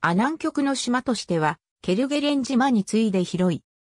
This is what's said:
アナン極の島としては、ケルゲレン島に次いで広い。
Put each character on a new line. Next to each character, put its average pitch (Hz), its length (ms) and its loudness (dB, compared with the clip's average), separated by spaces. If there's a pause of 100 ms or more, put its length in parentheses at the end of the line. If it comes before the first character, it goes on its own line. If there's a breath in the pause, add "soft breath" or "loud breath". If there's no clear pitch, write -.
ア 170 120 0
ナ 226 140 2
ン 311 100 -4
極 302 240 -2
の 277 120 0
島 247 280 -2
と 247 120 0
し - 100 -8
て 170 140 0
は、 156 200 0 (220)
ケ 185 160 0
ル 262 120 0
ゲ 294 120 0
レ 294 140 0
ン 269 80 0
島 262 280 2
に 208 140 2
次 220 240 0
い - 20 -2
で 185 140 2
広 175 320 0
い。 - 60 -10 (260)